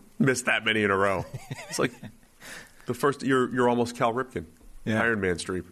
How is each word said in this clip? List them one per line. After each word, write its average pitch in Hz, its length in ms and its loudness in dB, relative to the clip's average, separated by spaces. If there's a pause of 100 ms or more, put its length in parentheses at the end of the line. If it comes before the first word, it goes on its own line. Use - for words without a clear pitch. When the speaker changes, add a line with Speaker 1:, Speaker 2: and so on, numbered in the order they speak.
(180)
Speaker 1:
missed 131 280 2
that 113 180 0
many 110 200 2
in 101 80 4
a 98 40 4
row. 95 300 2 (240)
Speaker 2:
<laughs> - 180 -14
Speaker 1:
It's - 100 -8
like - 140 0 (920)
the 127 80 -4
first, 139 300 0
you're, 127 300 2
you're 123 140 4
almost 120 300 2
Cal 120 160 2
Ripken. 120 320 -6 (400)
Speaker 2:
Yeah. 110 160 2
Speaker 1:
Iron 113 180 2
Man 92 180 0
Street. 92 340 -6